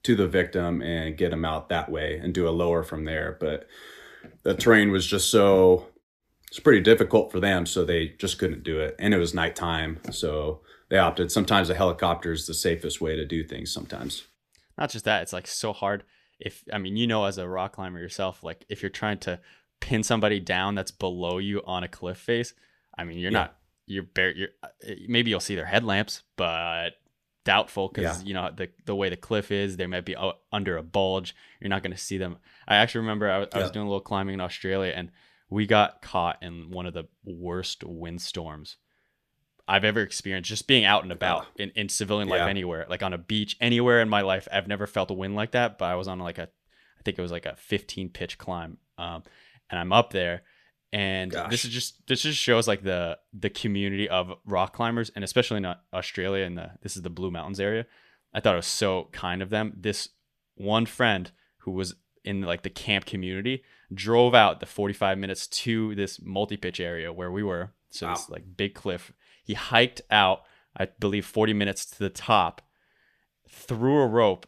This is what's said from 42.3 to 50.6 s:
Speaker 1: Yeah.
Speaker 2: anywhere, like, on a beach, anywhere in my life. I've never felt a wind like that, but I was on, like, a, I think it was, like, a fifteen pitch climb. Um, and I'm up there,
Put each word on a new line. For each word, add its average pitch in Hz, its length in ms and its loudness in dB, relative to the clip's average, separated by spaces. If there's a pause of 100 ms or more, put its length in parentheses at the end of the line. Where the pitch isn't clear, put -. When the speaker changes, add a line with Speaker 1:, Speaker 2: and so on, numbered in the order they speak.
Speaker 1:
Yeah. 87 80 2
Speaker 2:
anywhere, 90 400 -4
like, 90 140 -4
on 95 120 -2
a 87 40 -4
beach, 104 420 -4
anywhere 120 400 4
in 113 80 4
my 104 120 2
life. 95 320 0
I've 98 160 -2
never 101 180 -4
felt 95 240 -2
a 98 40 -6
wind 95 220 -6
like 107 160 -4
that, 120 260 0
but 92 80 -2
I 87 80 0
was 92 140 -4
on, 92 100 -8
like, 87 200 -8
a, 85 40 -8 (560)
I - 60 -20
think 98 140 -4
it 90 40 -2
was, 87 100 -6
like, 85 140 -8
a 71 100 -10
fifteen - 540 -6
pitch - 260 -10
climb. 85 420 -10 (200)
Um, 85 240 -10 (480)
and 92 80 -4
I'm 87 140 -2
up 117 200 6
there, 87 300 -2 (500)